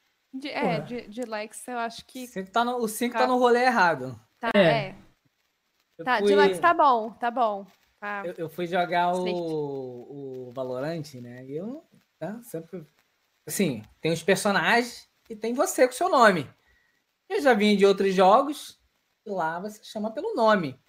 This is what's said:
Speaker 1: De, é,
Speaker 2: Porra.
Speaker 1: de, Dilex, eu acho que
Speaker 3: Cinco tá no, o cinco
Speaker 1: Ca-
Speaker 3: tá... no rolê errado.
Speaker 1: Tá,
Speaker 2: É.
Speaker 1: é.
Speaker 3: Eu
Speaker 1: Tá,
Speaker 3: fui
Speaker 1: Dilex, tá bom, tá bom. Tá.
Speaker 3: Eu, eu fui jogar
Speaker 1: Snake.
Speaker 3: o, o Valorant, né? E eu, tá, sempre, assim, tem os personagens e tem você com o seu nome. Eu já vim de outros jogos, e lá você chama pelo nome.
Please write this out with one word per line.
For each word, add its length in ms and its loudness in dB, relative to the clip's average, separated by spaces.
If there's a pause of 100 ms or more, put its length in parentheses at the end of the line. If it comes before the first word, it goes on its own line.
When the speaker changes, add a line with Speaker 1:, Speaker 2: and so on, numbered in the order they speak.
(320)
Speaker 1:
De, 160 -12
é, 120 -6 (180)
Speaker 2:
Porra. 40 -4
Speaker 1:
de, 260 -12
Dilex, 600 -12
eu 100 -8
acho 280 -8
que 220 -16
Speaker 3:
Cinco 220 -12
tá 140 2
no, 140 -4
o 100 -2
cinco 240 -4
Speaker 1:
Ca- 80 -4
Speaker 3:
tá... 60 6
no 100 2
rolê 280 4
errado. 540 2 (200)
Speaker 1:
Tá, 160 -4
Speaker 2:
É. 60 6
Speaker 1:
é. 340 2 (1040)
Speaker 3:
Eu 60 -12
Speaker 1:
Tá, 140 2
Speaker 3:
fui 100 2
Speaker 1:
Dilex, 320 4
tá 120 4
bom, 380 4
tá 200 -6
bom. 360 -2 (320)
Tá. 260 -8
Speaker 3:
Eu, 140 -8
eu 100 -8
fui 180 -6
jogar 460 0
Speaker 1:
Snake. 240 -2
Speaker 3:
o, 1120 -8
o 60 -16
Valorant, 480 -6 (180)
né? 240 -16
E 120 -12
eu, 280 -10 (340)
tá, 260 -10
sempre, 420 -14 (600)
assim, 360 -2 (180)
tem 120 -2
os 100 -4
personagens 840 0 (220)
e 80 -14
tem 160 -6
você 340 2
com 60 -8
o 40 -14
seu 120 -2
nome. 400 4 (800)
Eu 140 -2
já 100 6
vim 240 4
de 80 4
outros 300 4
jogos, 680 2 (460)
e 40 -14
lá 300 -4
você 220 -12
chama 300 -10
pelo 220 -8
nome. 540 2